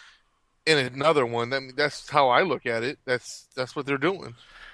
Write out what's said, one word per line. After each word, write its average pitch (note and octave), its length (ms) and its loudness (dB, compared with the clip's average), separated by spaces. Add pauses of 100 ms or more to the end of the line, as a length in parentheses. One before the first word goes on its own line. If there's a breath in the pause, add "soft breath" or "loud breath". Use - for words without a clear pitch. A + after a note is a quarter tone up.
(640 soft breath)
in D#3 120 4
another C#3 480 2
one, A#2 240 -2
then C3 260 -6
that's C#3+ 340 -4
how C#3 200 4
I C3 140 6
look C#3+ 220 -2
at A#2 160 -2
it. C3+ 220 -4
That's, - 500 -6
that's B2+ 220 -8
what C#3+ 100 -6
they're C#3 120 -2
doing. C#3+ 380 -4 (380 loud breath)